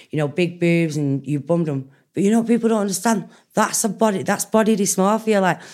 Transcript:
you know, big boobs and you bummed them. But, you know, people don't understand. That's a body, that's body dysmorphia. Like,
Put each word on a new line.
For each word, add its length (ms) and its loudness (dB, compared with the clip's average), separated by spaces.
you 80 -4
know, 80 0
big 320 -4
boobs 380 0
and 280 -2
you 140 -2
bummed 280 -2
them. 240 -6
But, 100 -2
you 80 2
know, 120 4
people 280 2
don't 100 2
understand. 480 -2
That's 320 0
a 60 -2
body, 320 0
that's 240 -2
body 280 2
dysmorphia. 680 2
Like, 180 0